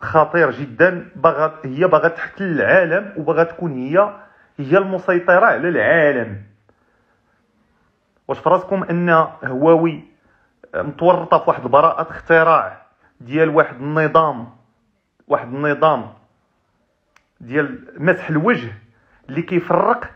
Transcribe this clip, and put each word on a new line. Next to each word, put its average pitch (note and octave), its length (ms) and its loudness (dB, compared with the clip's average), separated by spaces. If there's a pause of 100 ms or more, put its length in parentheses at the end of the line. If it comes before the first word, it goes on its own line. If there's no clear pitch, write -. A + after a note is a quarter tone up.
خطير D#3 500 0
جدًا، D3 640 -2
باغا، D#3 500 0
هي C#3+ 220 0
باغا D#3 200 4
تحتل - 360 -8
العالم E3+ 760 0
وباغا D#3+ 260 0
تكون E3 280 -6
هي، D3+ 420 0 (440)
هي C#3+ 200 0
المسيطرة F#3 680 2
على D#3 240 0
العالم. B2+ 760 0 (1800)
واش C3 120 -6
فراسكم F#3 440 0
أن F3 260 -2 (340)
هواوي D#3 600 2 (720)
متورطة E3 600 2
في E3+ 120 -2
واحد B2 140 -2
البراءة C#3+ 380 4
اختراع D#3+ 840 0 (360)
ديال D3+ 280 0
واحد D3 260 2
النظام، D3+ 720 0 (800)
واحد A#2+ 260 -4
النظام C#3+ 600 -2 (1300)
ديال C3 380 -6 (180)
مسح F3 320 -2
الوجه D3+ 440 -2 (560)
اللي C#3 120 -6
كيفرق F3 760 -2